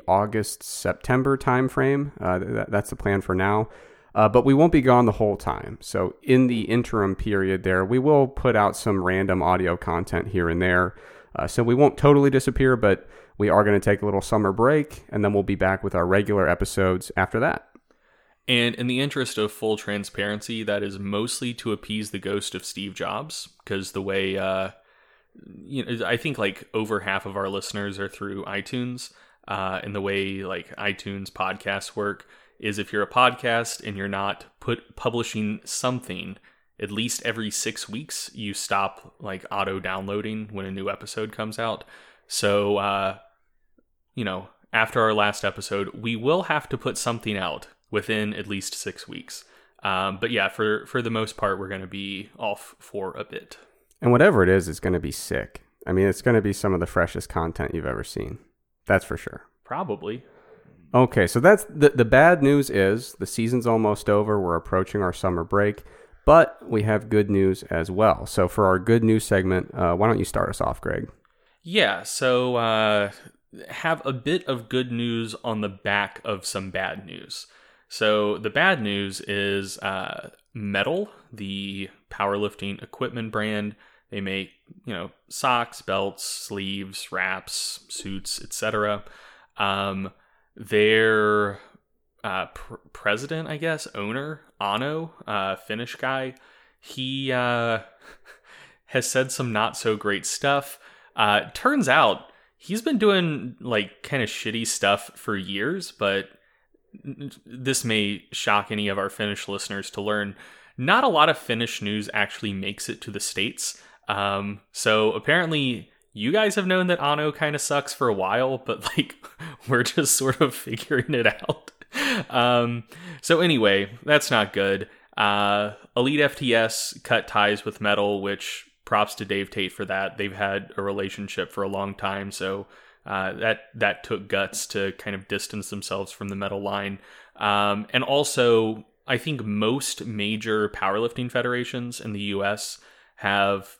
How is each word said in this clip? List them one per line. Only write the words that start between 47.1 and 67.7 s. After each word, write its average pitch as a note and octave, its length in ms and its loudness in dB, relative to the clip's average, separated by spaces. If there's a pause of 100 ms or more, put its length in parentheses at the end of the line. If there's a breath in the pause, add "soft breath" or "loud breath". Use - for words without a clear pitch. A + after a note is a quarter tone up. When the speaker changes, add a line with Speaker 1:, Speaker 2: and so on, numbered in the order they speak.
Speaker 2:
out F2 300 -6 (220)
within G#2+ 440 -2
at G2 140 -10
least G2 280 -8
six - 320 -10
weeks. - 380 -16 (360 soft breath)
Um, F#2+ 380 0
but A#2 120 0
yeah, G2 180 2
for, G#2+ 380 0
for B2+ 140 -2
the A#2 80 -2
most A2 280 -2
part, G2 200 0
we're F#2+ 120 -10
gonna F#2+ 180 -8
be G2 500 -10
off - 420 -8
for F#2+ 360 -8
a G#2+ 80 -8
bit. - 340 -14 (460)
Speaker 1:
And A#2+ 80 6
whatever C3+ 300 8
it F2+ 80 8
is, F#2 180 4
it's D#2+ 120 -8
gonna F#2 200 0
be C#2 120 -6
sick. - 500 -8 (240)
I - 60 -4
mean, F#2+ 160 4
it's - 160 0
gonna A#2 180 6
be G2+ 120 0
some G2 200 0
of F2 60 0
the F2 80 -2
freshest - 420 0
content E2 460 -4
you've E2 100 -6
ever B1+ 180 -4
seen. - 360 -10 (480)
That's F#2+ 180 4
for - 100 -6
sure. - 300 -12 (180)
Speaker 2:
Probably. B2+ 600 -6 (680 soft breath)
Speaker 1:
Okay, B2 360 6
so A#2+ 120 2
that's F3+ 300 8
the, D3 220 6
the A#2+ 120 4
bad C#3+ 380 8
news C#3 300 4
is G2+ 480 2
the - 80 -4
season's A#2 400 0
almost A2 420 2
over. G#2 320 4
We're E2+ 140 2
approaching F#2+ 480 0
our F2+ 100 0
summer F2 300 -2
break, G2+ 400 2 (420 soft breath)
but D#3 320 8 (100)
we A2 140 2
have G#2+ 280 0
good G#2 200 4
news G2 400 4
as E2 220 -2